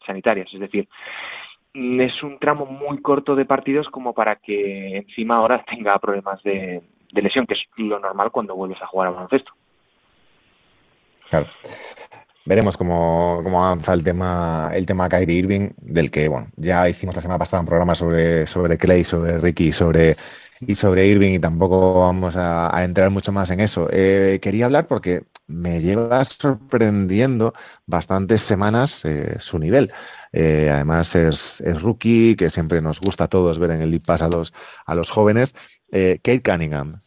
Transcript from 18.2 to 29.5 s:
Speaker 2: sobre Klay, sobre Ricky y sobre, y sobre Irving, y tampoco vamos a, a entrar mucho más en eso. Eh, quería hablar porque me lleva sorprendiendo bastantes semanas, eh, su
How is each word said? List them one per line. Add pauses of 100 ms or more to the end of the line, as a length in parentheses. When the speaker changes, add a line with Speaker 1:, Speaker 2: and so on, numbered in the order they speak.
Speaker 2:
sobre
Klay,
sobre
Ricky
y
sobre, (480)
y
sobre
Irving,
y
tampoco
vamos
a,
a
entrar
mucho
más
en
eso.
Eh,
quería
hablar
porque (220)
me
lleva
sorprendiendo (320)
bastantes
semanas,
eh,
su